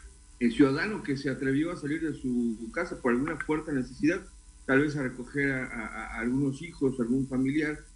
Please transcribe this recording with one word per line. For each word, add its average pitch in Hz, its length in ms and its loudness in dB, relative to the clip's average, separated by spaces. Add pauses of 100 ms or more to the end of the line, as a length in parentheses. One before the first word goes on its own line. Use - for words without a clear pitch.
(400)
eh, 120 120 6
ciudadano 147 500 4
que 131 160 -2
se 139 140 -2
atrevió 135 400 0
a 156 100 -8
salir 147 200 -4
de 151 120 -2
su 117 580 -2
casa 175 300 -4
por 120 120 4
alguna 147 220 0
fuerte 156 380 -2
necesidad, 147 500 0 (440)
tal 135 140 6
vez 147 140 0
a 147 60 -2
recoger 135 520 -2
a, 131 120 -4
a, 117 220 -8
a 113 320 -10
algunos 135 420 0
hijos, 143 380 -2
algún 127 280 0
familiar 147 560 0 (120)